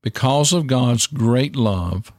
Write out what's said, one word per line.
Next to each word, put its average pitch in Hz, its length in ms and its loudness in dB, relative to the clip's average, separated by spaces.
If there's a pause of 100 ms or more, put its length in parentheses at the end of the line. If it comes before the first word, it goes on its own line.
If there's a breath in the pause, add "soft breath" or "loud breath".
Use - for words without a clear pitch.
Because 139 500 0
of 170 140 0
God's 123 400 2
great 127 480 0
love, 95 640 -2